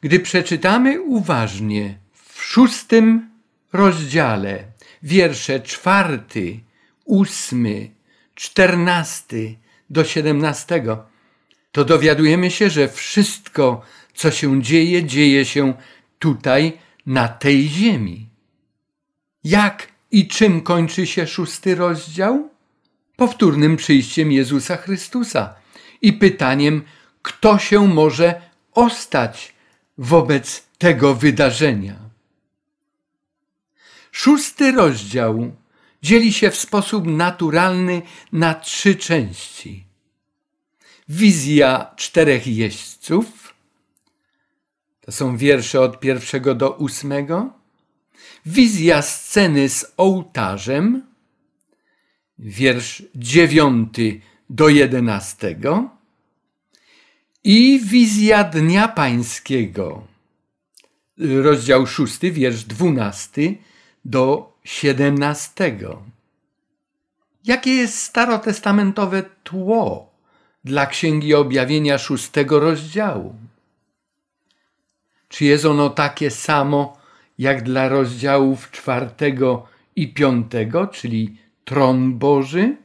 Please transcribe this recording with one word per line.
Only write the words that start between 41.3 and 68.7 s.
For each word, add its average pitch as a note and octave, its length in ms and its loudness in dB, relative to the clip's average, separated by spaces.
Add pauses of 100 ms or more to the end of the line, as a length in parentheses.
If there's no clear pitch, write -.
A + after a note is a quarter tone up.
czterech C3+ 520 0
jeźdźców, - 1040 -6 (1500)
to - 100 -18
są B2+ 260 -4
wiersze C3+ 440 2
od B2 180 0
pierwszego C3 560 -2
do C3+ 160 0
ósmego. C#3+ 800 -6 (920)
Wizja E3+ 560 2
sceny D3 680 0
z - 280 -8
ołtarzem, E3 1040 -2 (1400)
wiersz A#2+ 640 -2 (120)
dziewiąty A#2+ 1080 2 (280)
do D3+ 200 4
jedenastego. B2 1200 0 (1500)
I B3 400 6
wizja G#3+ 600 4
Dnia E3+ 440 2
Pańskiego, A#2 1200 -4 (1080)
rozdział C3+ 720 2
szósty, D#3+ 440 -4
wiersz B2+ 320 -4
dwunasty C3 960 -4 (480)
do C3 480 -2 (100)
siedemnastego. C#3+ 1400 -4 (1400)
Jakie B3 260 0
jest B3 280 -2
starotestamentowe G#3 1200 -2 (200)